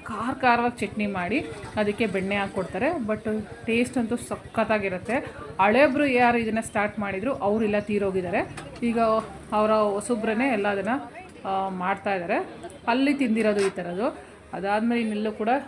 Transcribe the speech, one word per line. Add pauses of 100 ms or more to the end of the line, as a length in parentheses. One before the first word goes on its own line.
ಖಾರ
ಖಾರವಾಗಿ
ಚಟ್ನಿ
ಮಾಡಿ (300)
ಅದಕ್ಕೆ
ಬೆಣ್ಣೆ
ಹಾಕ್ಕೊಡ್ತಾರೆ.
But (240)
ಟೇಸ್ಟ್
ಅಂತೂ
ಸಖತ್ತಾಗಿರುತ್ತೆ. (280)
ಹಳೆಬ್ರು
ಯಾರು
ಇದನ್ನು
ಸ್ಟಾರ್ಟ್
ಮಾಡಿದ್ರು
ಅವರೆಲ್ಲ
ತೀರೋಗಿದ್ದಾರೆ. (260)
ಈಗ (520)
ಅವರ
ಹೊಸಬ್ರೇ
ಎಲ್ಲ
ಅದನ್ನು, (360)
ಆ,
ಮಾಡ್ತಾಯಿದ್ದಾರೆ. (420)
ಅಲ್ಲಿ
ತಿಂದಿರೋದು
ಈ
ಥರದ್ದು. (340)
ಅದಾದಮೇಲೆ
ಇನ್ನೆಲ್ಲೂ
ಕೂಡ (200)